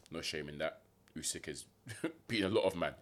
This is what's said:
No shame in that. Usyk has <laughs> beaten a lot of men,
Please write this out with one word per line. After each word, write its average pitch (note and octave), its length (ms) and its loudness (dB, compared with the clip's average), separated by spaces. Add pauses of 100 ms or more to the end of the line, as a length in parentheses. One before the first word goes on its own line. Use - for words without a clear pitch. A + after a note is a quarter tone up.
No D#2+ 120 -6
shame D2+ 280 -4
in D2 100 -8
that. D#2+ 200 -2 (380)
Usyk D#2 300 -4
has D2 180 -6 (300)
<laughs> - 320 -6
beaten G2 240 4
a G#2+ 40 6
lot - 80 6
of F2+ 120 6
men, D#2+ 260 0